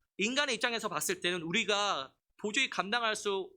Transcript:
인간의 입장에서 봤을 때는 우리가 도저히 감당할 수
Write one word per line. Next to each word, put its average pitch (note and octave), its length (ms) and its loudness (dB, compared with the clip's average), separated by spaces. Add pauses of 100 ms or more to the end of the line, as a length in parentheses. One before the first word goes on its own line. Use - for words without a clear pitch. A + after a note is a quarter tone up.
(180)
인간의 C4 380 2
입장에서 A3+ 340 0
봤을 F3 320 -2
때는 F3 220 0
우리가 F#3+ 680 0 (260)
도저히 A3+ 340 0
감당할 G#3+ 440 0
수 G3 420 -4